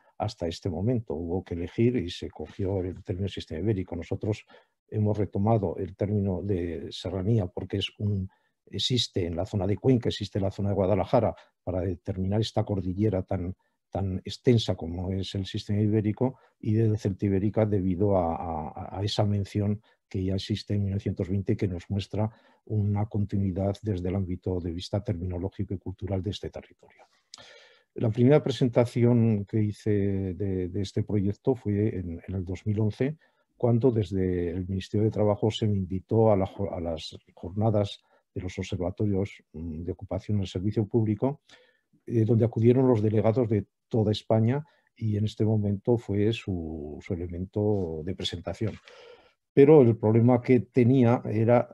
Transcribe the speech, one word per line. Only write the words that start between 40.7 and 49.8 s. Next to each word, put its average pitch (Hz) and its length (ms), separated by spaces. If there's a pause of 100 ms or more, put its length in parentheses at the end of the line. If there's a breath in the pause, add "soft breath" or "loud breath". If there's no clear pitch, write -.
público, 113 560 (640 soft breath)
eh, 113 200
donde 113 200
acudieron 120 420
los 117 140
delegados 110 480
de 101 160 (220)
toda 107 240
España 113 520 (320 soft breath)
y 107 220
en 107 80
este 110 180
momento 107 540
fue 104 340
su, 80 720
su - 120
elemento 90 920
de 92 100
presentación. 90 600 (760 loud breath)
Pero 143 300